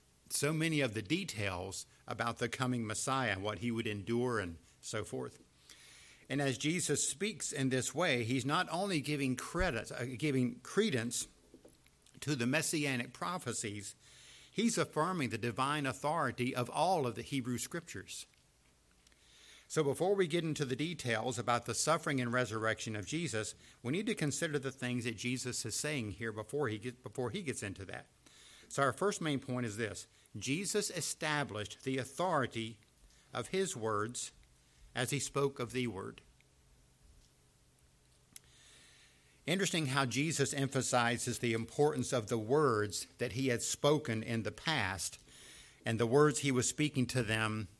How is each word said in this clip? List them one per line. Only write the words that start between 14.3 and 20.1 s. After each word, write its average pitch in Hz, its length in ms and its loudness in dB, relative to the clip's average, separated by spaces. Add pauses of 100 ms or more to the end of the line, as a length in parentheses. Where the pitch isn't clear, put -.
he's 226 280 2
affirming 160 500 2
the 110 100 -4
divine 131 460 0
authority 131 720 0
of 123 160 0
all 160 360 4
of 117 80 0
the 117 80 -8
Hebrew 123 360 -2
Scriptures. - 680 -8 (1400)
So 156 160 2
before 160 300 4